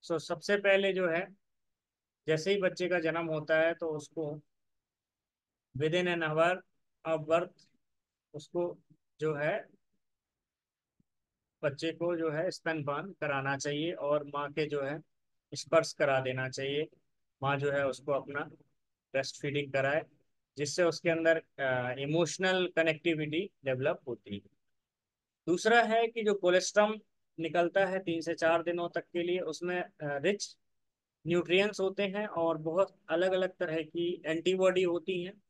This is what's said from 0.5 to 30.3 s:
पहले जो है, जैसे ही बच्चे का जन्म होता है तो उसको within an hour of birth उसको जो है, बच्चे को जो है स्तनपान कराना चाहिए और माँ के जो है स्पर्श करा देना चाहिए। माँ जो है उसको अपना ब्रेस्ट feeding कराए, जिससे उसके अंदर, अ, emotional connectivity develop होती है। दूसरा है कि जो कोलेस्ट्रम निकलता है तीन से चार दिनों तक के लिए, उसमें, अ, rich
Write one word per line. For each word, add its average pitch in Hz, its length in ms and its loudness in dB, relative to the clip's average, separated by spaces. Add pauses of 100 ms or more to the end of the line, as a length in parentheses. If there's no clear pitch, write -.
पहले 196 360 4
जो 185 160 2
है, 185 280 -2 (880)
जैसे 156 280 2
ही 202 60 0
बच्चे 180 280 0
का 180 120 2
जन्म 160 260 0
होता 160 340 2
है 165 140 4
तो 165 140 -6
उसको 151 520 -6 (1400)
within 170 400 2
an 160 100 0
hour 165 280 4 (520)
of 156 200 -2
birth 175 320 0 (760)
उसको 175 440 -4 (420)
जो 156 140 -2
है, 151 320 -2 (2000)
बच्चे 156 300 -4
को 170 240 -4
जो 165 140 -2
है 160 200 -2
स्तनपान 156 600 -4
कराना 139 440 -2
चाहिए 147 360 -4
और 147 320 0
माँ 143 280 -6
के 151 140 -2
जो 147 160 -2
है 147 200 -6 (520)
स्पर्श - 380 2
करा 135 280 2
देना 131 280 -4
चाहिए। 139 400 -4 (540)
माँ 135 140 0
जो 139 160 -2
है 139 140 0
उसको 135 260 -4
अपना 139 280 -4 (720)
ब्रेस्ट 135 300 -4
feeding 143 300 -2
कराए, 139 300 0 (540)
जिससे 147 280 0
उसके 165 260 0
अंदर, 165 320 4 (160)
अ, 127 400 0
emotional 170 760 0
connectivity 160 760 0 (140)
develop 135 440 0
होती 107 260 -8
है। - 160 -12 (960)
दूसरा 214 360 4
है 226 240 4
कि 226 160 -4
जो 208 120 2
कोलेस्ट्रम 196 600 4 (460)
निकलता 175 460 2
है 185 120 -2
तीन 170 220 -4
से 160 140 -4
चार 160 280 2
दिनों 175 260 -2
तक 170 120 -4
के 175 220 -6
लिए, 175 180 0
उसमें, 175 420 -4
अ, - 80 -10 (120)
rich 147 540 -2 (680)